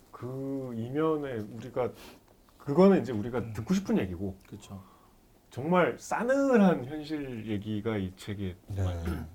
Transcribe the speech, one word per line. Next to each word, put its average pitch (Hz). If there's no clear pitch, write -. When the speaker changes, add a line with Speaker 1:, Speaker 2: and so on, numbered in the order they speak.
Speaker 1:
그 131
이면에 139
우리가, 113
그거는 175
이제 123
우리가 117
Speaker 2:
음. 117
Speaker 1:
듣고 117
싶은 196
얘기고, 95
Speaker 3:
그쵸. 98
Speaker 1:
정말 156
싸늘한 208
현실 143
얘기가 107
이 92
책에 98
Speaker 2:
네. 95
Speaker 1:
많이 87